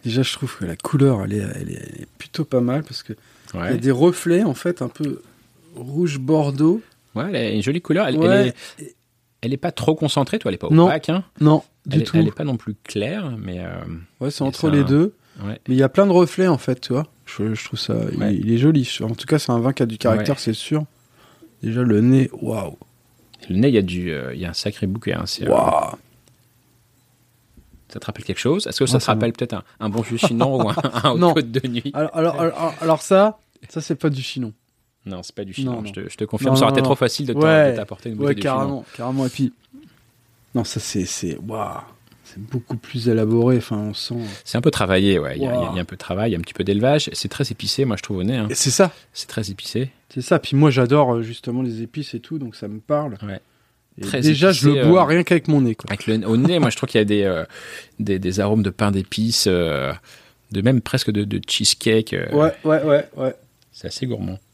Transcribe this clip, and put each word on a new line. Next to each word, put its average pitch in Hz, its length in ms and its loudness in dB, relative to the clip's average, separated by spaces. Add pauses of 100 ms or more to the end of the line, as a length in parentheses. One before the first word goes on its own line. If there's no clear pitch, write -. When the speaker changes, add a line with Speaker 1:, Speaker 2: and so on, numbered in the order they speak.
Speaker 1:
déjà, 123 160 0
je - 120 -2
trouve - 240 -8
que 95 80 -8
la 85 100 -6
couleur, 131 480 2
elle 101 100 -4
est, 104 40 -2
elle 101 340 -6
est, - 20 -10 (220)
elle - 60 -16
est - 60 -18 (100)
plutôt - 280 -8
pas 127 160 0
mal 131 220 -2
parce - 200 -14
que 107 100 -14 (400)
Speaker 2:
Ouais. 87 140 -6
Speaker 1:
il 107 40 -2
y 131 40 0
a - 20 -2
des 123 140 2
reflets, 170 520 2
en 165 120 0
fait, 175 260 -6
un 127 60 -4
peu 143 340 -8 (540)
rouge 143 440 -2
bordeaux. 151 640 2 (340)
Speaker 2:
Ouais, 120 140 -4
elle 190 60 -4
a 113 160 -2
une 107 100 0
jolie 151 200 -2
couleur. 165 260 0
Elle, 135 100 0
Speaker 1:
Ouais. 143 360 4 (260)
Speaker 2:
elle - 60 -18
est, - 100 -20 (460)
elle 143 120 -4
est 135 40 -4
pas 170 140 -6
trop - 220 0
concentrée, 151 460 -2
toi, - 100 -4
elle 92 60 -2
est - 20 -12
pas - 140 -6
Speaker 1:
Non. 160 140 8
Speaker 2:
opaque, 156 240 0
hein. 180 140 0 (160)
Speaker 1:
Non, 151 220 4 (240)
du 139 120 0
Speaker 2:
Elle 156 40 4
est, - 40 0
Speaker 1:
tout. - 120 0
Speaker 2:
elle 160 100 4
est - 80 -2
pas 156 100 -4
non 131 120 -2
plus - 160 -8 (100)
claire, 143 540 -6
mais, 92 220 -8
euh, 87 80 -8 (520)
Speaker 1:
Ouais, 139 120 -4
c'est - 120 -6
Speaker 2:
mais 135 40 0
Speaker 1:
entre 135 140 -6
Speaker 2:
c'est 160 100 2
Speaker 1:
les 147 80 4
Speaker 2:
un 139 60 4
Speaker 1:
deux. 151 280 2 (300)
Speaker 2:
Ouais. 104 240 -8
Speaker 1:
Mais 127 80 2
il - 20 4
y 135 60 6
a 135 60 4
plein 196 180 4
de 196 40 2
reflets, 180 360 4
en 160 100 4
fait, 127 240 -2
tu - 120 -4
vois. 147 120 0 (200)
Je, 107 280 -4
je 110 120 -8
trouve - 140 -8
ça, 110 160 -2 (160)
il, - 80 -6
Speaker 2:
Ouais. 104 160 0
Speaker 1:
il 107 160 0
est 117 60 4
joli. 139 320 4 (140)
En 113 100 -4
tout - 140 -10
cas, 156 120 2
c'est - 120 -4
un 120 80 2
vin 123 140 0
qui 127 100 0
a - 20 2
du 113 140 -6
caractère, 113 360 2
Speaker 2:
Ouais. - 60 -14
Speaker 1:
c'est 113 120 -2
sûr. 151 300 -2 (800)
Déjà, 113 220 -2
le 110 180 6
nez, 131 320 6
waouh. 110 440 -8 (720)
Speaker 2:
Le 90 80 -2
nez, 120 100 4
il 139 60 4
y 113 40 6
a 101 60 6
du, 90 280 -4
euh, 65 220 -8
il 67 60 -12
y 90 60 -8
a 85 40 -6
un - 40 -12
sacré - 340 -4
bouquet, 101 260 -4
hein, 82 120 -4
c'est, - 220 -8
euh, - 40 2
Speaker 1:
Waouh. - 440 2 (1900)
Speaker 2:
ça - 100 -14
te - 60 -16
rappelle - 200 -12
quelque - 140 -6
chose ? 170 280 0
Est-ce - 120 -6
que 139 60 4
ça 123 80 0
Speaker 1:
Non, 131 60 4
Speaker 2:
te - 40 -4
Speaker 1:
ça - 100 0
me 110 60 2
Speaker 2:
rappelle 117 140 0
peut-être - 200 -6
un, 95 100 -8 (160)
un 107 100 -4
bon 107 140 -2
jus 117 140 -6
chinon 127 460 0
ou 104 60 0
un, - 60 -2
<laughs> 120 280 -4
un 131 120 4
Speaker 1:
Non. 170 180 4
Speaker 2:
côte 135 180 0
de 131 160 -4
nuit ? 120 260 -6
Speaker 1:
Alors, 151 220 -4
alors, 165 260 0
alors, 165 400 -2
alors 160 200 2
ça, 202 360 4 (320)
ça, 160 120 -8
c'est 151 140 -4
pas 156 140 0
du 135 120 -4
chinon. 123 320 -8 (520)
Speaker 2:
Non, 92 160 -10
c'est - 140 -16
pas 104 80 -8
du 95 100 -12
chinon. 131 200 -4
Speaker 1:
Non, 117 80 -6
non. 107 60 -10
Speaker 2:
Je 98 60 -14
te, - 160 -10
je - 80 -16
te 107 60 -4
confirme, - 280 0
Speaker 1:
Non, 131 40 6
Speaker 2:
ça 131 80 6
aurait 113 80 6
Speaker 1:
non, 135 60 2
Speaker 2:
été 135 60 4
trop 131 80 2
Speaker 1:
non. 135 40 4
Speaker 2:
facile 131 320 -2
de 120 60 -2
t'a-, 139 60 0
Speaker 1:
Ouais. 156 320 6
Speaker 2:
de 120 60 -2
t'apporter 104 320 -10
une 110 60 -8
Speaker 1:
Ouais, 104 40 -10
Speaker 2:
bouteille 143 160 2
de - 60 -8
chinon. 139 140 -2
Speaker 1:
carrément, 139 300 -4 (100)
carrément. 131 300 -2
Et 123 40 0
puis, 131 240 -2 (1040)
non, 120 80 0
ça, - 160 -6
c'est, 98 260 -6
c'est... - 400 -8
Waouh. 110 360 -8 (420)
C'est - 180 -20
beaucoup 117 360 -8
plus 117 320 -4
élaboré, 117 480 4
enfin, 113 200 -4
on 104 160 -6
sent. - 220 -8 (280)
Speaker 2:
C'est - 140 -6
un 120 40 0
peu 151 100 4
travaillé, 95 480 2
ouais. 69 160 -6
Il - 80 -4
y - 20 -2
a, 127 40 -2
il 120 40 -2
y - 20 -2
a, 123 40 0
Speaker 1:
Waouh. - 140 -4
Speaker 2:
il - 20 -4
y 90 40 -2
a - 20 -4
un 85 40 -4
peu 90 100 -16
de - 40 -20
travail, 104 320 -4
il - 20 0
y - 20 -2
a 85 40 -4
un - 20 -6
petit - 140 -12
peu - 80 -4
d'élevage. 113 500 2
C'est - 140 -8
très - 240 -4
épicé, 110 340 -2
moi, 113 100 -2
je - 60 -10
trouve, 101 160 -6
au 90 60 -2
nez, 123 140 0
hein. 107 120 -2
Speaker 1:
Et - 60 -4
c'est - 160 0
ça. 180 200 4 (220)
Speaker 2:
C'est - 140 -12
très 98 240 -6
épicé. 123 400 -6 (180)
Speaker 1:
C'est 127 120 -8
ça. 156 180 2
Puis - 160 -4
moi, 147 160 6
j'adore, 127 440 4
euh, 117 60 -2
justement 117 400 -6
les 113 220 -6
épices 139 320 -10
et - 40 -8
tout, 160 200 -10
donc 120 160 -10
ça 107 120 -12
me 107 120 -10
parle. 147 440 -4
Speaker 2:
Ouais. 101 160 -8 (600)
Speaker 1:
Et - 20 -10
Speaker 2:
Très 101 200 -4
Speaker 1:
déjà, 156 300 6
je 139 180 4
Speaker 2:
épicé, 143 140 4
Speaker 1:
le 135 60 6
bois 180 120 8
Speaker 2:
euh, 160 40 6
Speaker 1:
rien 165 180 4
qu'avec 170 240 2
mon 147 140 4
nez, 117 140 2
quoi. - 140 -20
Speaker 2:
avec - 180 -6
le, 110 200 0
au 113 100 4
nez, 156 200 4
moi, 131 140 4
je - 60 -6
trouve - 120 -4
qu'il - 80 0
y 110 40 6
a 107 40 4
des, 104 180 2
euh, 87 200 0 (560)
des, 101 180 -2
des 95 220 -2
arômes 104 240 2
de 95 80 0
pain 104 180 0
d'épices, 107 580 -2
euh, 78 460 0 (580)
de 98 100 -2
même 123 200 4
presque - 300 -4
de, 104 140 0
de 101 220 -4
cheesecake, - 680 0
euh. - 180 -4
Speaker 1:
Ouais, 147 220 4 (100)
ouais, 156 200 2
ouais, 143 240 2 (100)
ouais. 131 180 -4 (360)
Speaker 2:
C'est - 160 -14
assez - 200 -8
gourmand. 98 320 -6 (140)